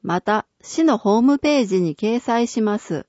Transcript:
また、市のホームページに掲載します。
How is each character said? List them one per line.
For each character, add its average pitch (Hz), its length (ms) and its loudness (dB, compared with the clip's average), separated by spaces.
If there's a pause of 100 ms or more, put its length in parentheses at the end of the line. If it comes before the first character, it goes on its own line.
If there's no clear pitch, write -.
ま 175 200 -4
た、 208 260 -2 (160)
市 - 200 -4
の 294 140 2
ホ 214 220 2
ー - 20 2
ム 277 160 4
ペ 294 240 2
ー 220 60 0
ジ 190 140 0
に 160 140 -2
掲 226 240 -2
載 233 280 -2
し 233 140 -4
ま 208 180 -2
す。 - 300 -8